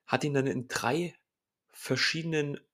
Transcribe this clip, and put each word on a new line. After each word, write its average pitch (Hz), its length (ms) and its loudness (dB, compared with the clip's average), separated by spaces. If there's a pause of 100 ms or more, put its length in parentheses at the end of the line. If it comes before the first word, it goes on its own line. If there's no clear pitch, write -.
hat 135 200 2
ihn 147 100 0
dann 135 140 4
in 123 180 -2
drei 156 480 -2 (560)
verschiedenen 151 880 0 (160)